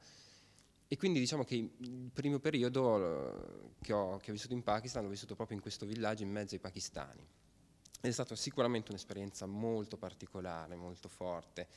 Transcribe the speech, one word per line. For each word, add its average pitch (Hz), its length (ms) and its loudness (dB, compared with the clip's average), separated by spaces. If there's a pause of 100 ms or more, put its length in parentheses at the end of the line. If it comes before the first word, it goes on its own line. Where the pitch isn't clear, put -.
(880)
e 143 100 -2
quindi, 180 220 6
diciamo, 127 240 4
che 123 120 -2
il 123 580 -4
primo 143 240 4
periodo, 127 600 6
eh, 53 720 -2 (100)
che - 100 -2
ho, 98 260 2
che - 120 -10
ho 107 40 -4
vissuto 113 200 -4
in 120 80 0
Pakistan 113 420 2
l'ho 98 60 -2
vissuto 101 240 -6
proprio 107 240 -4
in - 60 -8
questo 104 240 -6
villaggio 110 340 0
in 98 80 0
mezzo 101 240 -4
ai 90 80 -4
pakistani. - 680 -8 (720)
È 123 120 2
stato 117 240 -2
sicuramente 120 560 2
un'esperienza 98 560 -6
molto 107 500 -2
particolare, 90 800 -8
molto 90 320 -10
forte. 87 680 -6